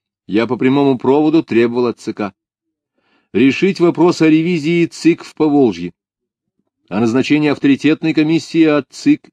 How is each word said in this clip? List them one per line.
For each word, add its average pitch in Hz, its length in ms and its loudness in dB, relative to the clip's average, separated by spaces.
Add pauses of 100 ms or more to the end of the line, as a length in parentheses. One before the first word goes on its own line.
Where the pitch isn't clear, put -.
(280)
я 107 180 -2
по 117 120 -6
прямому 135 400 0
проводу 151 460 0
требовал 120 420 -2
от 113 160 -6
Ц 110 100 -10
К 101 220 -10 (960)
решить 135 480 0
вопрос 165 420 2
о 160 80 4
ревизии 165 560 0
цик - 380 -2
в - 100 -20
Поволжье, 123 600 0 (960)
о 107 100 -6
назначении 131 500 0
авторитетной 147 640 0
комиссии 160 520 0
от 147 260 0
цик - 420 -2